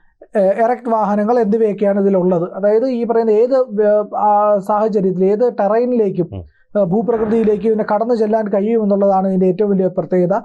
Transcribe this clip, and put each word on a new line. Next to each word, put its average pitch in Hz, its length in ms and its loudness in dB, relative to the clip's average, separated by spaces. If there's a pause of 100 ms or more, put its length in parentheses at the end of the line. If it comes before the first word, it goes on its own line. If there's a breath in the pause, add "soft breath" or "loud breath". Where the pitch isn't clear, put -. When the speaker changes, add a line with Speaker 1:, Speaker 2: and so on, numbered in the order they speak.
(360 soft breath)
Speaker 1:
എ-, 196 280 2
എറക്ട് 233 240 -2
വാഹനങ്ങൾ 214 500 0
എന്നിവയൊക്കെയാണ് 208 640 0
ഇതിലുള്ളത്. 185 540 0
അതായത് 214 320 0
ഈ 240 180 -2
പറയുന്ന 226 260 0
ഏത് 233 240 2
വ്യ-, 208 600 0
ആ, 208 420 2
സാഹചര്യത്തിൽ 196 640 0
ഏത് 214 360 0
ടെറൈനിലേക്കും, 214 720 0
Speaker 2:
ഉം. 92 120 -12 (360)
Speaker 1:
ആ, 196 40 4
ഭൂപ്രകൃതിയിലേക്കും 214 840 0
ഇതിനെ 220 160 0 (100)
കടന്നു 226 200 0
ചെല്ലാൻ 220 340 -2
കഴിയുമെന്നുള്ളതാണ് 196 800 0
ഇതിൻ്റെ 190 180 0
ഏറ്റവും 190 240 0
വലിയ 190 160 0
പ്രത്യേകത. 180 580 -2